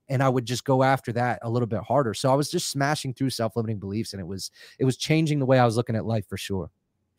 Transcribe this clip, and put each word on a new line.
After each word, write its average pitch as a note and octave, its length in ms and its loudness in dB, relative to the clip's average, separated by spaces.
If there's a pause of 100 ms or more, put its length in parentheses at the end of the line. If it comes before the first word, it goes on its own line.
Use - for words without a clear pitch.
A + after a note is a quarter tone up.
And C3+ 140 0
I C3+ 60 4
would B2+ 160 0
just A#2 200 -4
go C3 180 4
after C3+ 300 2
that A#2+ 300 -2
a A#2 60 -4
little A#2+ 200 0
bit G2+ 140 -2
harder. B2 300 2
So C3 180 0
I C3 40 6
was C#3+ 160 0
just - 180 -2
smashing C#3 460 -2
through C3+ 160 -2
self-limiting A2+ 480 -2
beliefs, G2 340 -6
and G2 80 -10
it F2+ 60 -8
was, F#2 240 -10 (280)
it C3+ 60 0
was C3 140 0
changing D#3 400 0
the C3+ 80 0
way C3 120 6
I B2 60 8
was A2+ 120 2
looking A2+ 200 0
at G#2 80 -2
life A2 240 -2
for G2 80 -8
sure. F#2 340 -6 (480)